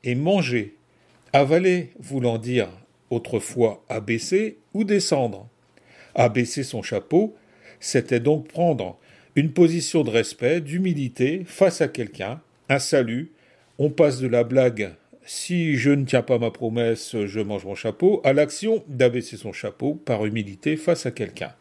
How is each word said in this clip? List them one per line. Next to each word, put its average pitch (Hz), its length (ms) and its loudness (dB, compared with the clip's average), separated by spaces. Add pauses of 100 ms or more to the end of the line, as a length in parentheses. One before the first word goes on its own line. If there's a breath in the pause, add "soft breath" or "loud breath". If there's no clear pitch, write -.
et 123 120 -2
manger. 131 580 0 (580 soft breath)
Avaler 160 680 2
voulant 123 400 -2
dire 120 280 0 (440)
autrefois 117 760 -2
abaisser 117 680 -2 (160)
ou 214 100 -2
descendre. 135 640 0 (680 soft breath)
Abaisser 123 480 2
son 123 180 -8
chapeau, 180 540 0 (440 soft breath)
c'était 123 400 0
donc 143 280 0
prendre 143 500 -2 (380 soft breath)
une 143 160 2
position 165 520 2
de 120 60 -2
respect, 123 500 0
d'humilité 151 840 -2
face 180 360 2
à 143 60 2
quelqu'un, 113 540 -8 (280)
un 135 100 4
salut. 131 540 0 (440 soft breath)
On 143 140 0
passe 143 280 2
de 127 80 -2
la 120 160 4
blague « 113 520 2 (300)
Si 165 500 -2
je 131 160 2
ne 139 140 2
tiens 123 180 2
pas 123 160 0
ma 117 100 0
promesse, 117 720 -4
je 101 160 -6
mange 101 260 -6
mon 98 100 -10
chapeau », 180 480 2
à 139 100 4
l'action 196 540 0
d'abaisser 123 500 0
son 104 160 -12
chapeau 131 400 -6
par 110 320 -4
humilité 107 500 -4
face 160 300 -2
à 123 60 -4
quelqu'un. - 500 -10